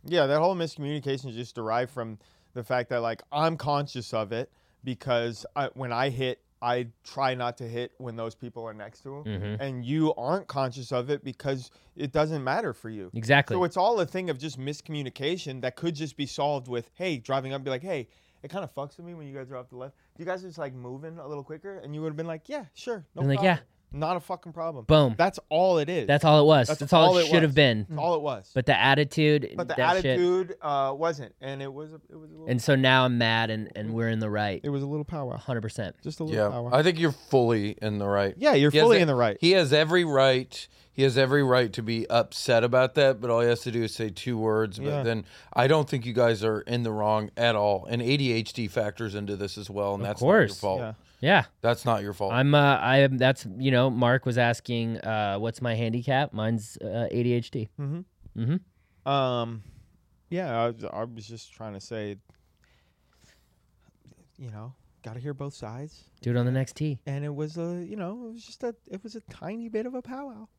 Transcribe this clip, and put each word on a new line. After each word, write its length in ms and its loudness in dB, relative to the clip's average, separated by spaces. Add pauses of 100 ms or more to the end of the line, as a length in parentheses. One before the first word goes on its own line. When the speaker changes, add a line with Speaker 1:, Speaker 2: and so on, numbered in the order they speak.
Speaker 1:
Yeah, 200 4
that 140 4
whole 160 4
miscommunication 720 -6
is 60 -12
just 180 -10
derived 380 -2
from 260 -10 (380)
the 80 -8
fact 260 -2
that, 140 -2
like, 180 -4 (100)
I'm 240 0
conscious 600 -4
of 160 -2
it 200 -6 (320)
because 600 -4 (100)
I, 200 -2
when 180 -8
I 160 0
hit, 320 -4 (220)
I 240 -2 (160)
try 300 -4
not 240 -6
to 100 -12
hit 300 -6
when 180 -12
those 200 -8
people 320 -14
are 60 -12
next 280 -18
to 160 -14
him. 60 -16
Speaker 2:
Mm-hmm. 380 -6
Speaker 1:
And 240 -6
you 300 2
aren't 320 -4
conscious 440 -6
of 200 -2
it 120 -4
because 480 -6 (240)
it 160 -8
doesn't 320 0
matter 300 -2
for 160 -14
you. 260 -12
Speaker 2:
Exactly. 400 2
Speaker 1:
So 80 0
it's 140 -2
all 220 2
a 60 2
thing 240 -6
of 100 -4
just 200 -12
miscommunication 1040 -8
that 140 -6
could 200 -4
just 220 -10
be 80 -4
solved 420 -4
with, 260 -6
hey, 240 -4
driving 360 -6
up 40 -6
and 80 -10
be 60 -4
like, 120 -6
"Hey, 240 -6 (360)
it 80 -16
kinda 240 -10
fucks 220 -10
with 80 -20
me 80 -16
when 140 -16
you 60 -14
guys 180 -14
are 60 -12
off 120 -16
the 80 -20
left. 180 -14 (220)
You 80 -14
guys 180 -6
are 40 -16
just, 120 -16
like, 140 -8
moving 460 -14
a 80 -14
little 160 -10
quicker." 360 -14
And 160 -12
you 60 -6
would 80 -4
have 80 -8
been 100 -6
like, 220 -12
"Yeah, 240 -8
sure, 320 -8 (100)
no 60 -6
Speaker 2:
Been 80 2
like, 80 2
Speaker 1:
problem. 200 2
Speaker 2:
"Yeah." 20 -8 (340)
Speaker 1:
Not 220 -4
a 60 -6
fucking 320 -12
problem." 320 -8
Speaker 2:
Boom. 320 6
Speaker 1:
That's 200 4 (120)
all 280 4
it 120 0
is. 180 -2
Speaker 2:
That's 160 4
all 160 10
it 60 10
was. 240 8
Speaker 1:
That's 100 -2
Speaker 2:
That's 140 0
all 160 10
Speaker 1:
all 80 6
Speaker 2:
it 60 6
Speaker 1:
it 40 2
Speaker 2:
should 160 6
have 80 4
Speaker 1:
was. 40 -2
Speaker 2:
been. 340 6
Speaker 1:
That's 100 -6
all 160 2
it 60 -2
was. 340 -6
Speaker 2:
But 100 2
the 140 4
attitude, 800 4
Speaker 1:
But 100 -4
the 80 -4
Speaker 2:
that 220 4
shit. 80 -2
Speaker 1:
attitude, 560 2
uh, 360 -2
wasn't, 440 -4
and 200 -10
it 120 -10
was 180 -14
a, 80 -20 (100)
it 60 -20
was 140 -20
a 40 -20
little 140 -16
Speaker 2:
And 140 0
so 160 4
now 260 6
I'm 140 2
mad, 320 2
and, 260 -6
and 180 -8
we're 140 -2
in 120 0
the 100 -2
right. 340 -2
Speaker 1:
It 60 -6
was 120 -4
a 60 -6
little 160 -6
powwow. 320 -8
Speaker 2:
Hundred 240 -6
percent. 440 -8
Speaker 1:
Just 180 -10
a 20 -4
little 180 -2
Speaker 3:
Yeah, 80 4
Speaker 1:
powwow. 240 -6
Speaker 3:
I 100 6
think 180 2
you're 100 4
fully 720 2
in 160 -2
the 100 -2
right. 300 2
Speaker 1:
Yeah, 160 4
you're 180 6
Speaker 3:
He 60 4
has 80 8
Speaker 1:
fully 140 8
Speaker 3:
e-, 20 6
Speaker 1:
in 60 4
the 80 2
right. 260 2
Speaker 3:
he 100 6
has 220 6
every 320 4
right. 600 2 (260)
He 100 2
has 140 4
every 260 6
right 300 4
to 100 -6
be 260 -2
upset 560 2
about 300 2
that, 260 4
but 80 -2
all 120 4
he 60 4
has 140 2
to 100 -6
do 120 -2
is 100 -4
say 160 -6
two 280 -6
words. 400 -2
But 100 -8
Speaker 1:
Yeah. 160 -2
Speaker 3:
then 220 -2 (280)
I 140 4
don't 220 4
think 160 -4
you 80 -6
guys 320 4
are 160 0
in 220 -4
the 80 -2
wrong 460 0
at 180 2
all. 340 2
And 120 -2
A 160 2
D 140 0
H 220 -2
D 160 -4
factors 460 -4
into 200 -6
this 220 -8
as 120 -14
well, 260 -2
and 80 -6
Speaker 2:
Of 40 -6
Speaker 3:
that's 140 -6
not 80 2
your 80 6 (100)
Speaker 2:
course. 140 -8
Speaker 3:
fault. 180 -2
Speaker 1:
Yeah. 140 -8 (280)
Speaker 2:
Yeah. 220 4 (180)
Speaker 3:
That's 240 0
not 160 0
your 120 -8
fault. 200 -4
Speaker 2:
I'm, 220 4
uh, 220 6
I 200 2
am, 220 4
that's, 260 2 (140)
you 100 0
know, 220 4
Mark 340 2
was 140 0
asking, 640 0
uh, 360 -2
"What's 240 -4
my 140 -2
handicap?" 580 0
Mine's, 500 -2
uh, 280 -4
A 120 0
D 100 2
H 180 -2
D. 180 -8 (100)
Speaker 1:
Mm-hmm. 640 -10
Speaker 2:
Mm-hmm. 680 -6
Speaker 1:
Um, 520 -2 (720)
yeah, 320 -2
I 80 2
was, 120 -12
I 220 -8
was 220 -16
just 260 -18
trying 220 -14
to 40 -12
say, 380 -8 (2250)
you 140 -16
know, 220 -14 (300)
gotta 160 -12
hear 140 -8
both 200 -10
sides. 520 -14 (160)
Speaker 2:
Do 100 -2
it 60 2
on 80 2
the 60 2
next 240 -2
tee. 300 -4
Speaker 1:
And 180 -6
it 100 -6
was 240 -6
a, 300 -6
you 80 -12
know, 340 -10
it 40 -16
was 120 -18
just 180 -14
a, 120 -6 (140)
it 140 -12
was 120 -14
a 60 -12
tiny 480 -12
bit 160 -4
of 100 -10
a 60 -8
powwow. 460 -14 (120)